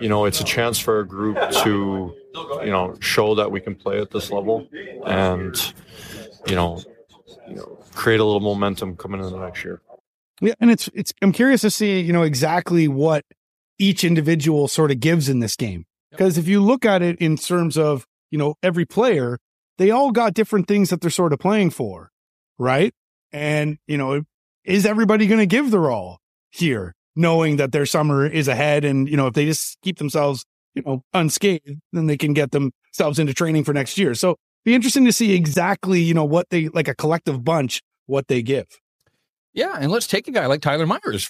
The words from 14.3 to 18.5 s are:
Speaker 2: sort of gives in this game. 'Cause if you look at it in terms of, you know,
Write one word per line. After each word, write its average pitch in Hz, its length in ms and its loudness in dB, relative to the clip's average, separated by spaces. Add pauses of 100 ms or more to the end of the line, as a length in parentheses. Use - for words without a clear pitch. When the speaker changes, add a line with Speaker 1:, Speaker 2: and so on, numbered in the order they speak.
Speaker 2:
sort 151 240 2
of 127 80 -2
gives 156 300 2
in 127 100 2
this 113 160 -2
game. 92 300 -8 (320)
'Cause 185 200 2
if 165 100 -2
you 202 140 4
look 240 240 2
at 190 160 4
it 170 180 0
in 160 180 2
terms 170 400 -2
of, 151 280 0 (240)
you 151 80 -4
know, 151 260 -2